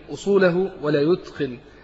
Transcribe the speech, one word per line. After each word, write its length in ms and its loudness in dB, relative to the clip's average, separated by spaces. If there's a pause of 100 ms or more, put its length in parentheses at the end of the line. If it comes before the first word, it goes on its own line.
(100)
أصوله 640 2 (100)
ولا 180 0
يتقن 580 -2 (260)